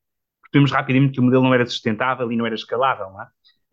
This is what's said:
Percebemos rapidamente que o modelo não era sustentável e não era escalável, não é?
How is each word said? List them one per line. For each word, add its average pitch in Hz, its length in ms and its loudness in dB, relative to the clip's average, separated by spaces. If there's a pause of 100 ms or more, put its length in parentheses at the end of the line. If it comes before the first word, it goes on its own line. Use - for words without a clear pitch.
(440)
Percebemos 139 280 2
rapidamente 135 420 0
que 131 60 -6
o 123 40 4
modelo 127 200 4
não 127 100 2
era 123 120 2
sustentável 123 680 -4
e 117 40 -4
não 117 100 -2
era 113 100 -4
escalável, 117 560 -4
não 98 120 -18
é? 131 40 -18 (460)